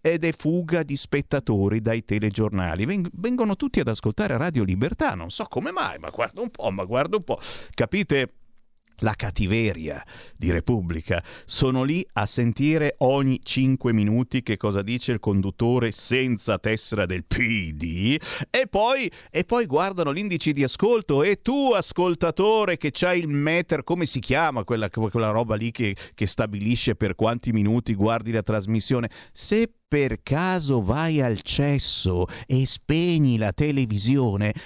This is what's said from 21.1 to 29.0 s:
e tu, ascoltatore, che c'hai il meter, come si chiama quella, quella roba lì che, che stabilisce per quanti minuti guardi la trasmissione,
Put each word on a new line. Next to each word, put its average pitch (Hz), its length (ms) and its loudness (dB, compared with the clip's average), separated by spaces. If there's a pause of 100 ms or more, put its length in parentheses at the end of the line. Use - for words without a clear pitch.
e 196 200 2
tu, 269 300 2
ascoltatore, 180 1040 2
che 151 160 -2
c'hai 180 280 2
il 165 80 -4
meter, 147 560 0
come 175 220 0
si 131 140 -4
chiama 131 440 0
quella, 110 240 -2
quella 110 420 0
roba 110 240 0
lì 110 160 -4
che, 104 260 -4 (180)
che 107 120 -2
stabilisce 107 680 0
per 98 200 -2
quanti 117 380 0
minuti 113 420 2
guardi 110 380 0
la 110 100 0
trasmissione, 110 680 0 (220)